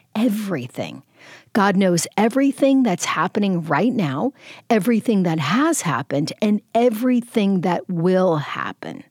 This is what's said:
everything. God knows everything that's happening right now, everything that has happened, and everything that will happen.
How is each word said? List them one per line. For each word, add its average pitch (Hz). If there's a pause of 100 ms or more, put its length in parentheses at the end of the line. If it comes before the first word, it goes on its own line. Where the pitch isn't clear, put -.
(160)
everything. 196 (480)
God 202
knows 180
everything 269
that's 190
happening 185
right 160
now, 180 (360)
everything 214
that 165
has 233
happened, 143 (100)
and 208 (140)
everything 233
that 175
will 180
happen. -